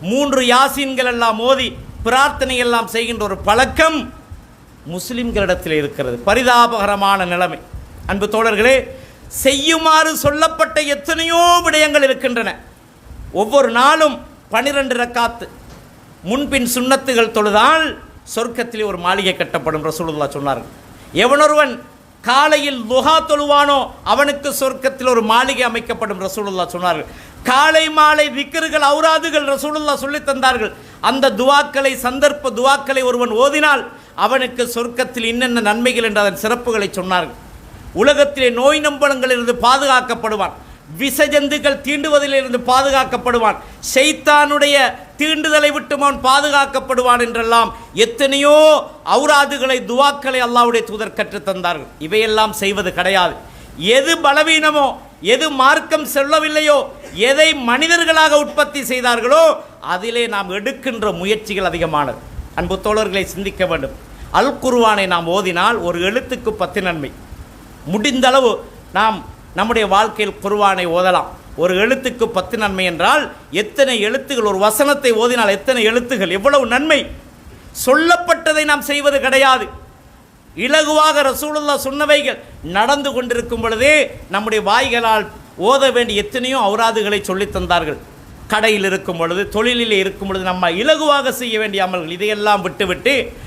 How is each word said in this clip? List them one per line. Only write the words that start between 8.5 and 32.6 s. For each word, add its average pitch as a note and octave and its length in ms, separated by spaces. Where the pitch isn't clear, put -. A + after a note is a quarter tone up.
செய்யுமாறு D#4 880
சொல்லப்பட்ட D#4 680
எத்தனையோ E4 840
விடயங்கள் D4+ 400
இருக்கின்றன. B3 560
ஒவ்வொரு A3+ 400
நாளும் C4+ 480
பனிரெண்டு C4 460
ரக்காத்து A#3+ 520
முன்பின் B3+ 520
சுன்னத்துகள் B3+ 560
தொழுதால் A3+ 640
சொர்க்கத்திலே A#3 500
ஒரு G3 120
மாளிகை F3+ 380
கட்டப்படும், D#3 560
ரசூலுல்லாஹ் D3+ 440
சொன்னார்கள். C#3 340
எவனொருவன் C#4+ 640
காலையில் C#4+ 680
லுஹா C4+ 380
தொழுவானோ C#4+ 600
அவனுக்கு C#4 560
சொர்க்கத்தில் C4 480
ஒரு A#3+ 140
மாளிகை A#3 420
அமைக்கப்படும், A3+ 580
ரசூலுல்லாஹ் F#3+ 540
சொன்னார்கள். F3 300
காலை D#4 460
மாலை D4+ 400
திக்ருகள், D4 520
அவுராதுகள் D4+ 640
ரசூலுல்லாஹ் D4 500
சொல்லித் C#4 340
தந்தார்கள். B3+ 420
அந்த C4 300
துவாக்களை, C4+ 640
சந்தர்ப்ப C4+ 540
துவாக்களை C4+ 540